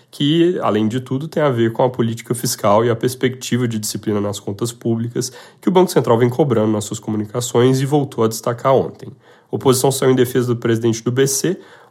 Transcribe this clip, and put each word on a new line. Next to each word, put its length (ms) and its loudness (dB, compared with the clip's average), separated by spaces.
que, 520 0
além 260 0
de 100 -2
tudo, 300 -6
tem 140 -2
a 80 2
ver 220 0
com 100 0
a 80 2
política 440 -4
fiscal 500 0
e 60 2
a 60 0
perspectiva 720 -2
de 100 -4
disciplina 400 -4
nas 220 -4
contas 320 -6
públicas 580 -4
que 80 -10
o 40 -4
Banco 180 4
Central 280 2
vem 120 4
cobrando 420 2
nas 120 -2
suas 140 -10
comunicações 840 0
e 40 -2
voltou 380 0
a 40 2
destacar 460 0
ontem. 360 -2
A 460 -12
oposição 360 2
saiu 180 2
em 40 4
defesa 400 2
do 20 0
presidente 480 0
do 80 -2
B 140 4
C, 340 -2